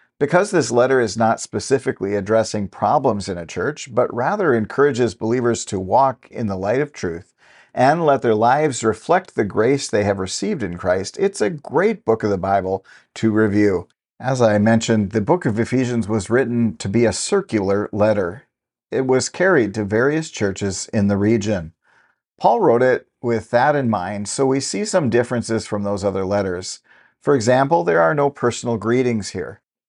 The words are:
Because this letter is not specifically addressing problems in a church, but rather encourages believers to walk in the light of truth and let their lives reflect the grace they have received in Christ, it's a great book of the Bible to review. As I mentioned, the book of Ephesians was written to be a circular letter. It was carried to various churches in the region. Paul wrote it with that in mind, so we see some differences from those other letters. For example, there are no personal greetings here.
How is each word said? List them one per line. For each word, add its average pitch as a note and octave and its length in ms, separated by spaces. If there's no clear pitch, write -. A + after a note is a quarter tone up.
Because F#3+ 320
this C#3+ 200
letter B2+ 280
is A2 160
not A2+ 280
specifically A2+ 720
addressing G#2 540
problems A2 600
in F#2 80
a E2+ 80
church, A#2 500
but A#2+ 200
rather D#3 400
encourages A#2+ 600
believers A#2+ 520
to G#2 120
walk G#2+ 520
in A2+ 160
the G2 100
light G#2 240
of D3 140
truth E2+ 400
and D3 320
let C3+ 160
their A#2 120
lives B2 480
reflect D#3 520
the A#2+ 100
grace A2+ 420
they G#2 180
have G2 140
received G2+ 440
in F2 160
Christ, F#2 400
it's G3 240
a G#3+ 80
great F3 520
book A3 220
of G#2+ 60
the G2 80
Bible F#2+ 440
to A2+ 140
review. G#2 580
As B2+ 220
I A2 160
mentioned, A2 540
the A2 100
book D3 240
of A2+ 160
Ephesians A#2+ 480
was G#2+ 220
written A#2+ 480
to - 100
be A2+ 160
a G#2+ 80
circular G2+ 800
letter. G2+ 520
It C3 160
was B2+ 220
carried D3 460
to A2 100
various C3+ 460
churches G2 640
in G2+ 140
the G2+ 100
region. G2+ 560
Paul A3+ 220
wrote B2 220
it B2+ 240
with A#2 300
that C#3 260
in C3 120
mind, G#2 400
so C3+ 180
we C3+ 120
see G3 260
some F3 240
differences A#2 560
from G#2 200
those G2+ 180
other F#2+ 220
letters. F#2+ 560
For C#3+ 160
example, C3+ 480
there E3+ 180
are D#3+ 140
no C#3+ 140
personal A#2 480
greetings A#2 500
here. D#2+ 320